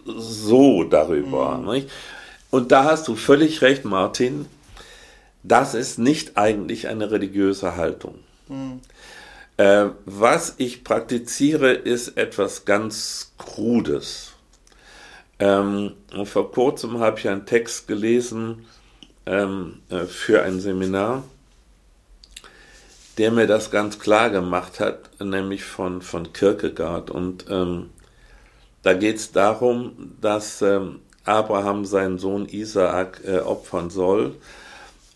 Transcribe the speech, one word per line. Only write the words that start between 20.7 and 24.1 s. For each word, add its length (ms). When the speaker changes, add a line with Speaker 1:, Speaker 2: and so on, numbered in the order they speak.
Speaker 1:
der 140
mir 160
das 220
ganz 300
klar 300